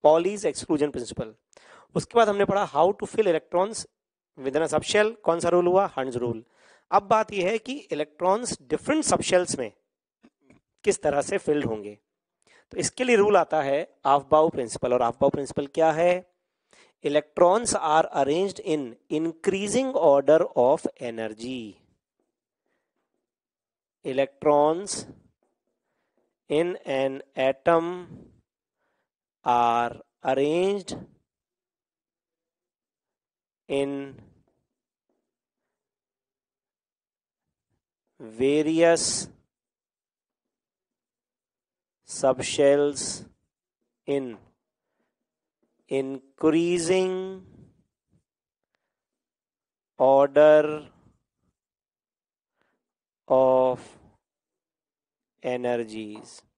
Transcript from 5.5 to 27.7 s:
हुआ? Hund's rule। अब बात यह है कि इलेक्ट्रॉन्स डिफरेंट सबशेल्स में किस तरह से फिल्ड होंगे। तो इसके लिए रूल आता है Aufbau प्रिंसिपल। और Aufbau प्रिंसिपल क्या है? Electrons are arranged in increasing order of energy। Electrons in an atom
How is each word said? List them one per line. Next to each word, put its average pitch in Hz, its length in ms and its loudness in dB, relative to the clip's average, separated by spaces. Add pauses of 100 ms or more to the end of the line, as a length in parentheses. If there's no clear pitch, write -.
हुआ? 185 260 2
Hund's 131 240 -6
rule। 117 240 -6 (500)
अब 202 160 0
बात 214 260 0
यह 185 160 -2
है 226 100 -4
कि 254 140 -10 (180)
इलेक्ट्रॉन्स 180 680 -2 (120)
डिफरेंट 302 360 -2
सबशेल्स - 540 0
में 113 120 -8 (1120)
किस 196 200 -2
तरह 143 180 0
से 196 180 -4
फिल्ड 147 260 -2
होंगे। 104 320 -8 (760)
तो - 40 -8
इसके - 260 -4
लिए 247 120 2
रूल 202 220 4
आता 156 240 2
है 139 240 -2 (220)
Aufbau 147 440 4
प्रिंसिपल। 123 420 -4
और 123 100 2
Aufbau 127 280 0
प्रिंसिपल 139 360 -6
क्या 160 240 2
है? 175 340 0 (760)
Electrons 175 720 2
are 156 300 2 (100)
arranged 165 520 -2
in 156 140 -2 (320)
increasing 196 800 -2 (120)
order 139 340 6 (180)
of 135 280 2 (180)
energy। 113 580 -10 (2500)
Electrons 147 920 0 (1500)
in 170 260 -2 (160)
an 135 240 -2 (240)
atom 165 480 0 (1600)